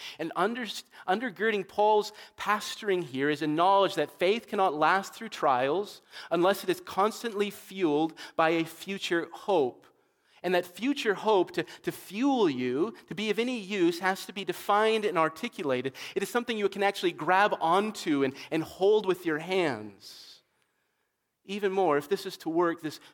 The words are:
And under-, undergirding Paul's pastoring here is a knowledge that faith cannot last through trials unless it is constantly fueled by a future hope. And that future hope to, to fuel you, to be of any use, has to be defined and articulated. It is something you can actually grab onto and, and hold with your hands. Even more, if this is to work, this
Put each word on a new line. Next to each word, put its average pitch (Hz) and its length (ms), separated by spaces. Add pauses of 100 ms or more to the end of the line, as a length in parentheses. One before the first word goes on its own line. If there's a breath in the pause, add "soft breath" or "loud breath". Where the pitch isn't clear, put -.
(180 loud breath)
And 165 180
under-, 233 300 (420 loud breath)
undergirding 196 600
Paul's 208 460 (220 loud breath)
pastoring 202 680
here 135 260
is 147 140
a 156 40
knowledge 180 460
that 147 240
faith 202 300
cannot 170 260
last 165 400
through 226 160
trials 147 720 (300 loud breath)
unless 180 320
it - 80
is 170 100
constantly 208 720
fueled 165 640 (200 loud breath)
by 160 140
a 165 160
future 180 680
hope. 160 520 (560 soft breath)
And 180 140
that 175 100
future 233 480
hope 185 380
to, 170 120 (200 loud breath)
to 175 80
fuel 233 580
you, 131 460 (120 loud breath)
to - 60
be 208 160
of 202 80
any 240 220
use, 180 400
has 190 260
to - 80
be 196 120
defined 214 600
and 175 140
articulated. 143 720 (220 loud breath)
It 196 80
is 190 60
something 240 280
you 202 120
can 202 120
actually 196 300
grab 185 500
onto 170 640
and, 127 100 (160 loud breath)
and 160 140
hold 202 420
with 180 220
your 156 100
hands. 147 920 (1120)
Even 202 280
more, 180 240
if 147 100
this - 180
is 185 120
to - 120
work, 170 320
this 151 200 (120)